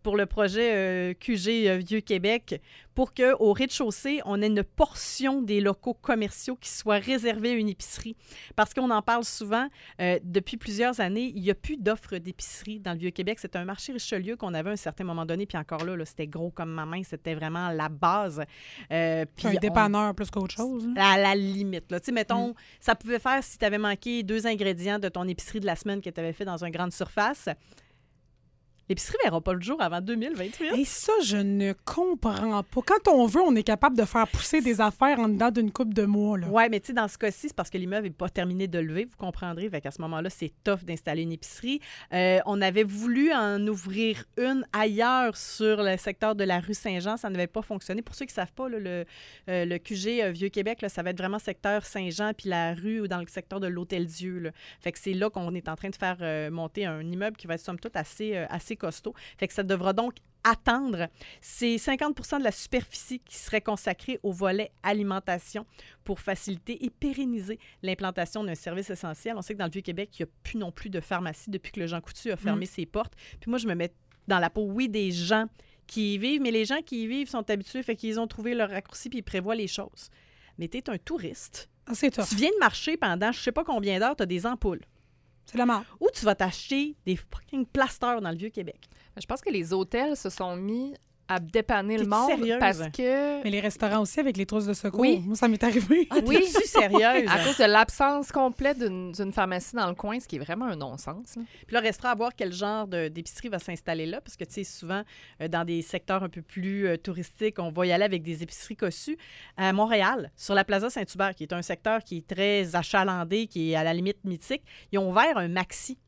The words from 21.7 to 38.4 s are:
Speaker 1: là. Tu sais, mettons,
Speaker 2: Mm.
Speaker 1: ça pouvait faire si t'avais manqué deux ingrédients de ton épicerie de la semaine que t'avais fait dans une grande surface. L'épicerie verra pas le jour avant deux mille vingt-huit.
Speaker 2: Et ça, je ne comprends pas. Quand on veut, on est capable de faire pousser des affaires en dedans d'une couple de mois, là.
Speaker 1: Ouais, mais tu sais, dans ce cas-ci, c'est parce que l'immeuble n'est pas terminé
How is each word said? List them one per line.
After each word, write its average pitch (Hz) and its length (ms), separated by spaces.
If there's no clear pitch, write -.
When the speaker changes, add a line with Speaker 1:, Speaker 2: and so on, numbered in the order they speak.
Speaker 1:
là. 175 80
Tu - 80
sais, 262 40
mettons, 240 380
Speaker 2:
Mm. 233 40
Speaker 1:
ça 226 140
pouvait 226 260
faire 262 240
si - 140
t'avais 208 220
manqué 214 420
deux 214 240
ingrédients 202 540
de 196 100
ton 180 180
épicerie 185 340
de 196 40
la 175 100
semaine 202 240
que 185 120
t'avais 165 220
fait 202 120
dans 175 180
une 175 80
grande 175 220
surface. 208 560
L'épicerie - 340
verra 165 160
pas 185 140
le 180 80
jour 254 200
avant 175 200
deux 220 140
mille 254 200
vingt-huit. 240 420
Speaker 2:
Et 277 60
ça, - 300
je 208 140
ne 196 340
comprends 220 800
pas. - 220
Quand - 220
on 269 180
veut, 220 160
on 302 140
est 214 80
capable 247 340
de 226 60
faire 220 240
pousser - 320
des 226 220
affaires 254 380
en 220 100
dedans 220 220
d'une 214 200
couple 220 220
de 208 100
mois, 208 340
là. 170 120
Speaker 1:
Ouais, 226 180
mais 214 140
tu - 60
sais, 262 60
dans 220 140
ce - 100
cas-ci, 220 300
c'est - 80
parce - 140
que 190 80
l'immeuble 190 300
n'est 160 60
pas 185 140
terminé 180 400